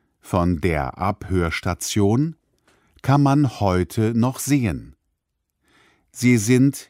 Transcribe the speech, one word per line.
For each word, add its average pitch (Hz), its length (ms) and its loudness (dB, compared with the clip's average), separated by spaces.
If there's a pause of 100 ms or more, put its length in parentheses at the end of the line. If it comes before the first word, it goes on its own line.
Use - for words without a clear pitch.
(180)
von 87 400 -2
der 73 380 -2
Abhörstation 98 1400 -2 (680)
kann 143 220 2
man 139 360 2
heute 101 540 0
noch 123 260 0
sehen. 104 560 -2 (1160)
Sie 123 260 2
sind 127 520 2